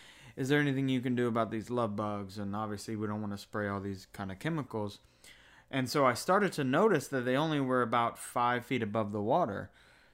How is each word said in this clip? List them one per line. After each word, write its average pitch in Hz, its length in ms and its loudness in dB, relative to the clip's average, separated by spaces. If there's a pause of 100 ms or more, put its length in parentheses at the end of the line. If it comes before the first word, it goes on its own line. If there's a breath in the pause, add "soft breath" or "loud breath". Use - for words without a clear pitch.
(360 loud breath)
"Is 131 120 -2
there 147 120 6
anything 135 280 2
you 131 140 2
can 127 120 0
do 123 140 2
about 113 220 0
these 110 200 -6
love 117 260 0
bugs?" 104 420 -4
And 104 180 -4
obviously 107 400 -6
we 107 100 -4
don't 104 140 -4
wanna 101 180 -6
spray 104 300 -4
all 101 120 -4
these 98 260 -8
kinda 95 300 -10
chemicals. 113 640 -6 (720 loud breath)
And 131 200 -2
so 143 160 4
I 123 80 6
started 185 400 2
to 147 100 -2
notice 151 440 4
that 131 160 -2
they 127 120 2
only 151 240 2
were 127 220 2
about 117 360 2
five 120 460 0
feet 123 180 -2
above 104 300 -2
the 104 100 -2
water. 104 480 0 (440 soft breath)